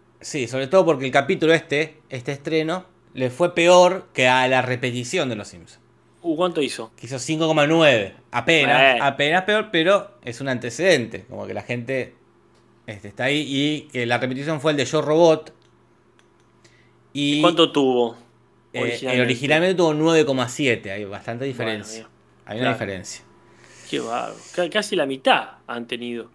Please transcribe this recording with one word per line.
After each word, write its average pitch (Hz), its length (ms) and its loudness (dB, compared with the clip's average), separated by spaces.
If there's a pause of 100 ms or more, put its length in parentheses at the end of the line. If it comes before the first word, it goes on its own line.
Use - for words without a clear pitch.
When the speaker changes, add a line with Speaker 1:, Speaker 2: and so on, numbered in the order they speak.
(200)
Speaker 1:
Sí, 127 280 -8
sobre 131 180 -4
todo 185 180 4
porque 147 220 0
el 127 60 -6
capítulo 151 400 2
este, 151 460 -2 (100)
este 131 240 -10
estreno, 160 540 -4 (260)
le 127 180 -4
fue 175 240 -2
peor 180 580 6
que 127 140 2
a 127 220 4
la 131 140 4
repetición 123 680 -4
de 117 80 -4
los 101 120 -12
Simpson. 85 320 -20 (420)
Speaker 2:
Uh, 170 140 -2
¿cuánto 165 260 -2
hizo? 117 340 -6
Speaker 1:
Que - 100 -20
hizo 131 120 -8
cinco 156 280 -2
coma 156 200 2
nueve. 143 480 4 (180)
Apenas, 131 480 2
Speaker 2:
Eh. 131 200 6
Speaker 1:
apenas 143 440 0
peor, 208 260 0
pero 175 420 2 (120)
es 120 160 -12
un 135 80 -6
antecedente. 123 800 0
Como 101 180 -12
que 101 80 -10
la 101 80 -8
gente, 123 520 -6 (720)
este, 104 220 -14
está 123 160 -8
ahí. 147 220 0
Y 143 340 -2 (120)
que 123 140 -4
la 120 120 0
repetición 135 420 -4
fue 151 120 0
el 147 60 -2
de 127 80 -2
Yo 156 160 -2
Robot. 156 500 4 (1600)
Y, 143 260 0
Speaker 2:
¿Y - 40 2
cuánto 165 280 4
tuvo 123 460 2 (560)
Speaker 1:
eh, 123 60 -8
el 120 60 -4
Speaker 2:
originalmente? 127 380 -2
Speaker 1:
originalmente 143 540 0
tuvo 165 180 2
nueve 156 300 4
coma 131 240 -2
siete. 120 420 -2
Hay 104 140 -8
bastante 107 400 -10
Speaker 2:
Bueno, 139 140 -8
Speaker 1:
diferencia. 110 420 -8
Speaker 2:
bien. 110 80 -20 (380)
Speaker 1:
Hay 104 100 -10
una 120 140 -4
Speaker 2:
Claro. 113 80 -2
Speaker 1:
diferencia. 95 460 -10 (680)
Speaker 2:
Qué 139 100 -4
bárbaro. 117 340 -8 (220)
Ca-, 175 140 -4
casi 214 260 -4
la 151 100 0
mitad 135 420 0 (180)
han 120 200 -10
tenido. 120 480 -10